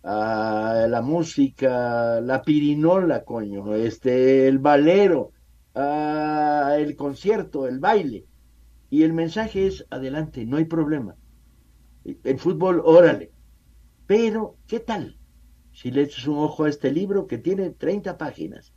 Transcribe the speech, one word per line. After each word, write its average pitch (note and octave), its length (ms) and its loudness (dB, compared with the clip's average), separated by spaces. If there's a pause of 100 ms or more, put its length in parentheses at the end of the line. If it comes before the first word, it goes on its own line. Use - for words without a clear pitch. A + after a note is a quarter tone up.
Ah, A2 840 -2
la A#2 140 0
música, B2 1200 -2
la B2+ 200 -2
pirinola, D3+ 840 0
coño, G#2 500 -8
este, B2+ 720 2
el C3+ 120 4
valero, D3 760 4 (420)
ah, D3+ 1000 -2
el D3 180 -2
concierto, C#3+ 720 -4
el B2+ 120 -6
baile. D#3+ 460 -2 (640)
Y D3+ 140 4
el D#3+ 100 2
mensaje F#3+ 540 -2
es, F#3+ 220 -6
"Adelante, C3+ 560 -8
no C3 120 -4
hay D#3+ 80 2
problema. D3+ 500 -4 (1080)
El C3 160 -2
fútbol, F3 440 0
órale. D#3+ 480 8 (760)
Pero, A3 480 0 (120)
¿qué A3+ 120 -8
tal G#3+ 380 -10 (560)
si - 180 -10
le C#3 120 2
echas - 240 -6
un D3 120 -2
ojo D3+ 240 -2
a D3+ 60 2
este C#3+ 220 -2
libro F#3+ 360 -2
que A#2+ 100 -8
tiene F#3 320 -4
treinta F#3+ 480 -6
páginas? - 600 -12